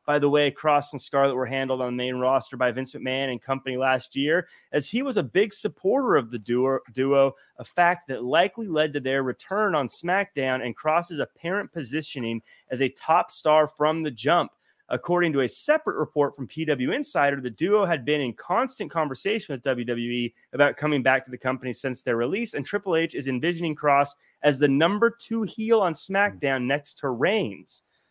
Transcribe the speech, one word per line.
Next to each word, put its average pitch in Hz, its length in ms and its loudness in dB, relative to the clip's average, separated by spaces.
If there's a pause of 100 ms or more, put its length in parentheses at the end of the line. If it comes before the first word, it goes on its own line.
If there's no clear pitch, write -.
by 147 120 2
the 143 120 4
way 147 200 4
Kross 147 420 0
and 127 80 -10
Scarlett 139 360 2
were 127 80 -2
handled 131 380 -4
on 123 60 -2
the 123 80 -4
main 127 180 -4
roster 127 420 0
by 123 140 2
Vince 127 240 -6
McMahon 131 360 -4
and 120 120 -8
company 131 340 -6
last 131 380 0
year, 151 320 0 (260)
as 147 160 0
he 240 140 -2
was 269 140 -2
a 196 60 2
big 190 300 0
supporter 220 600 0
of 120 160 2
the 120 80 -6
duo, 123 400 0 (140)
duo, 135 420 4 (240)
a 123 60 -14
fact 175 420 2
that 123 180 -6
likely 185 440 0
led 156 240 0
to 143 80 -4
their 135 240 0
return 190 500 -2
on 139 140 0
SmackDown 139 760 -2
and 120 120 -6
Kross's 160 420 -2
apparent 175 540 -6
positioning 123 680 -6 (280)
as 123 100 -4
a 131 100 4
top 170 400 0
star 156 360 4
from 156 380 0
the 151 60 -2
jump. 135 420 0 (400)
According 170 420 0
to 135 80 2
a 123 60 0
separate 302 520 -2
report 143 340 0
from 131 140 -10
P 160 160 -8
W 139 260 0
Insider, 147 500 0
the 127 80 -6
duo 196 360 2
had 165 200 -2
been 147 160 0
in 123 120 -2
constant 202 580 -4
conversation 160 640 -4
with 123 80 -10
W 123 220 -2
W 120 260 -4
E 120 240 -2 (180)
about 135 240 2
coming 147 240 0
back 131 240 2
to - 60 -20
the 123 80 -10
company 131 340 -4
since 127 300 -6
their 120 140 0
release, 170 380 -2
and 147 120 -6
Triple 196 300 -2
H 160 180 0
is 127 140 -4
envisioning 160 480 -2
Kross 143 400 2 (260)
as 143 160 4
the 143 80 4
number 160 420 4
two 226 340 -4
heel 220 380 0
on 175 140 0
SmackDown 180 680 -2
next 139 340 -4
to 139 120 -4
Reigns. 127 760 -2 (260)